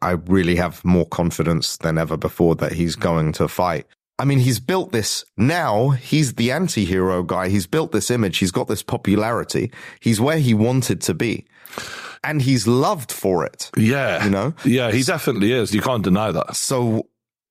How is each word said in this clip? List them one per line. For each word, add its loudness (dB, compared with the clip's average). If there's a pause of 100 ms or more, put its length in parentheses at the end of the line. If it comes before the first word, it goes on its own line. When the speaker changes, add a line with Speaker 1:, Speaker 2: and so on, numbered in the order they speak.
Speaker 1:
I 0
really 2
have -2
more 4
confidence -2
than 0
ever -2
before 2
that -2
he's -2
going 0
to -2
fight. -4 (320)
I -2
mean, 2
he's 2
built -2
this, -4 (120)
now 2
he's 0
the 0
anti-hero 0
guy. -2
He's 0
built -2
this 0
image. 0
He's 0
got -2
this -4
popularity. -2 (300)
He's 2
where 2
he 4
wanted 2
to 0
be. -4 (800)
And -2
he's 2
loved 2
for 0
it. -10
Speaker 2:
Yeah. 2
Speaker 1:
You 2
know? 0 (100)
Speaker 2:
Yeah, 2
he 2
definitely 0
is. 0
You 0
can't 0
deny 2
that. -4
Speaker 1:
So -2 (420)